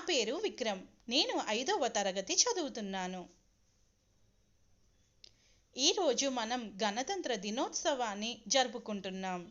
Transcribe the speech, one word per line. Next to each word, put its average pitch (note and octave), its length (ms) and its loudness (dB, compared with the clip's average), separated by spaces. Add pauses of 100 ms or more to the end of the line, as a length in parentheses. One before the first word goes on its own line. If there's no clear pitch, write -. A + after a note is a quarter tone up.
(100)
పేరు B3 240 4 (120)
విక్రమ్. G#3 360 -2 (320)
నేను G4+ 220 4 (220)
ఐదవ C#4+ 300 2 (100)
తరగతి G3 460 0
చదువుతున్నాను. G3 760 -2 (2750)
ఈరోజు C#4+ 400 4 (120)
మనం A3 440 -4
గణతంత్ర C4+ 500 -2 (140)
దినోత్సవాన్ని A#3 960 -2 (120)
జరుపుకుంటున్నాం. G3 960 0